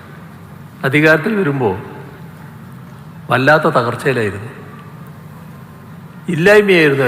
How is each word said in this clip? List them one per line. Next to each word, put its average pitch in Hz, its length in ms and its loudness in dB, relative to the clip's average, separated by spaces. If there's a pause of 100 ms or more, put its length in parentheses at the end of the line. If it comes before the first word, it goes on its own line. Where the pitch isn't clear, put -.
(880)
അധികാരത്തിൽ 151 540 4
വരുമ്പോൾ 135 340 0 (1600)
വല്ലാത്ത 143 360 4 (100)
തകർച്ചയിലായിരുന്നു. 117 760 -2 (1800)
ഇല്ലായ്മയായിരുന്നു 170 720 4